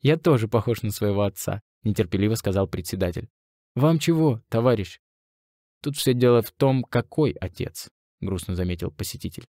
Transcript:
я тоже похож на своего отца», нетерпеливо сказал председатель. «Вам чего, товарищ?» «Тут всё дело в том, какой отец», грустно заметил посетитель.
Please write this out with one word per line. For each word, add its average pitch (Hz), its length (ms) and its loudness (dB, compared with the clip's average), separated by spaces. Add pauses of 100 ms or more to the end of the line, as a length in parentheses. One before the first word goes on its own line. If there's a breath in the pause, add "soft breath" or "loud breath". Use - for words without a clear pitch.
я 147 160 4
тоже 123 300 4
похож 117 340 0
на 104 100 -4
своего 101 300 0
отца», 101 400 -4 (220)
нетерпеливо 104 500 0
сказал 98 340 -2
председатель. 90 640 -6 (460)
«Вам 151 240 2
чего, 156 500 0
товарищ?» 117 500 0 (800)
«Тут 143 140 -6
всё - 180 2
дело 120 280 6
в - 100 -10
том, 135 320 2
какой 120 480 -2
отец», - 580 -10 (300)
грустно 95 360 -6
заметил 90 360 -4
посетитель. - 600 -12